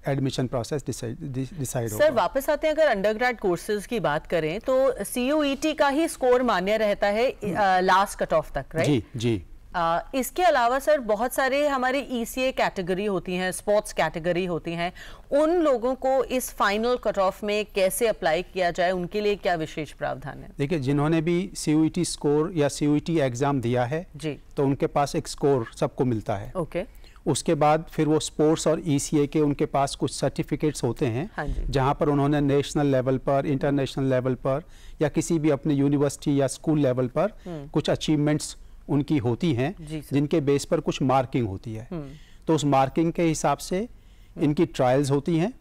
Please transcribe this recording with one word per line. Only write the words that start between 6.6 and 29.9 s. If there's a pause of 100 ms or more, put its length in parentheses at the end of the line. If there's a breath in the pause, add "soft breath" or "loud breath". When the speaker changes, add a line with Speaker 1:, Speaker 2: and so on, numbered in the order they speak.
Speaker 2:
रहता
है,
अ, (440)
लास्ट
कट
ऑफ
तक, (100)
राइट?
Speaker 1:
जी, (120)
जी। (320)
Speaker 2:
अ,
इसके
अलावा
सर,
बहुत
सारे
हमारे
ईसीए
कैटेगरी
होती
हैं,
स्पोर्ट्स
कैटेगरी
होती
हैं, (480 loud breath)
उन
लोगों
को
इस
फाइनल
कट
ऑफ
में
कैसे
अप्लाई
किया
जाए,
उनके
लिए
क्या
विशेष
प्रावधान
है? (100)
Speaker 1:
देखिए,
जिन्होंने
भी
सीयूईटी
स्कोर
या
सीयूईटी
एग्जाम
दिया
है, (100)
Speaker 2:
जी। (180)
Speaker 1:
तो
उनके
पास
एक
स्कोर (140)
सबको
मिलता
है।
Speaker 2:
ओके। (300 soft breath)
Speaker 1:
उसके
बाद
फिर
वो
स्पोर्ट्स
और
ईसीए
के
उनके
पास